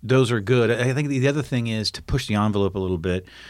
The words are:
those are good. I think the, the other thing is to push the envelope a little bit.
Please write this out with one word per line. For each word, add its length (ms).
those 280
are 100
good. 300
I 220
think 160
the, 100
the 100
other 140
thing 260
is 240
to 100
push 240
the 80
envelope 400
a 40
little 200
bit. 260